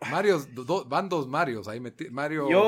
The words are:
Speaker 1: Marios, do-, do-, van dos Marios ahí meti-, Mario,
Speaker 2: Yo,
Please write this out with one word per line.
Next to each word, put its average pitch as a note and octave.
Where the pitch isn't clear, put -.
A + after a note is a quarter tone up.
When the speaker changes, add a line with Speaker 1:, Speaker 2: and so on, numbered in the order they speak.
Speaker 1:
Marios, D#3
do-, B2
do-, D#3+
van E3
dos D#3+
Marios B2+
ahí A2
meti-, B2+
Mario, C#3+
Speaker 2:
Yo, F#3